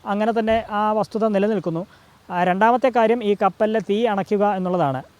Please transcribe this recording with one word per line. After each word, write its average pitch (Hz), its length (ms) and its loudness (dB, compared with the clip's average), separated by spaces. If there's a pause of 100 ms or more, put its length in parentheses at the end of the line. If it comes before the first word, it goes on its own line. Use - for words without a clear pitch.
അങ്ങനെ 214 260 -2
തന്നെ 220 380 -2
ആ 214 220 -2
വസ്തുത 214 360 -2
നിലനിൽക്കുന്നു. 196 580 -2 (440)
ആ, 180 140 0
രണ്ടാമത്തെ 220 520 2
കാര്യം 226 280 2
ഈ 208 180 2
കപ്പലിലെ 214 460 0
തീ 214 180 0
അണയ്ക്കുക 202 500 0
എന്നുള്ളതാണ്. 175 460 -2 (180)